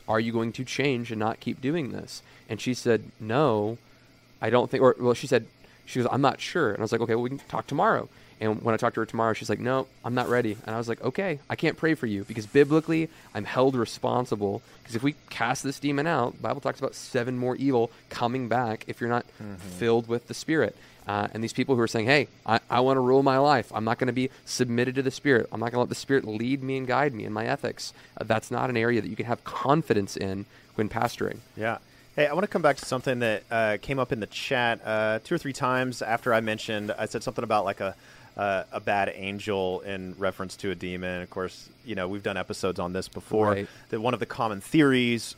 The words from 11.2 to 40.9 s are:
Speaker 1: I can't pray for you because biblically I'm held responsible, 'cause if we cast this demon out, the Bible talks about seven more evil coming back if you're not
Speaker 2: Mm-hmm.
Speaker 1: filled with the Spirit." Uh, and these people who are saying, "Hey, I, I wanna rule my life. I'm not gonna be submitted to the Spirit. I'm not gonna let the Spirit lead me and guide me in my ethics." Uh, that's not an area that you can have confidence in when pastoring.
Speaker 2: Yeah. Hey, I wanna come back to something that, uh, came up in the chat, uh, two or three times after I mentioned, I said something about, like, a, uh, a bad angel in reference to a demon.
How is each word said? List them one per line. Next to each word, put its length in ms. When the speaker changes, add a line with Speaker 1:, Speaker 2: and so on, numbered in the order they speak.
Speaker 1:
I 60
can't 220
pray 160
for 140
you 160
because 240
biblically 600
I'm 100
held 300
responsible, 880
'cause 120
if 80
we 100
cast 340
this 160
demon 280
out, 300
the 40
Bible 200
talks 180
about 160
seven 420
more 180
evil 360
coming 380
back 400
if 120
you're 120
not 140
Speaker 2:
Mm-hmm. 140
Speaker 1:
filled 300
with 200
the 60
Spirit." 420
Uh, 260
and 100
these 100
people 220
who 60
are 60
saying, 200
"Hey, 200
I, 140
I 100
wanna 220
rule 220
my 140
life. 380
I'm 80
not 160
gonna 140
be 160
submitted 500
to 80
the 80
Spirit. 400
I'm 80
not 120
gonna 100
let 80
the 60
Spirit 300
lead 380
me 140
and 100
guide 260
me 120
in 80
my 120
ethics." 480
Uh, 40
that's 280
not 200
an 60
area 240
that 60
you 80
can 120
have 160
confidence 760
in 280
when 140
pastoring. 480
Speaker 2:
Yeah. 220
Hey, 120
I 60
wanna 140
come 160
back 140
to 80
something 340
that, 320
uh, 300
came 180
up 120
in 80
the 80
chat, 580
uh, 380
two 120
or 20
three 160
times 480
after 320
I 80
mentioned, 560
I 80
said 180
something 200
about, 220
like, 160
a, 140
uh, 340
a 80
bad 360
angel 680
in 380
reference 380
to 140
a 40
demon. 480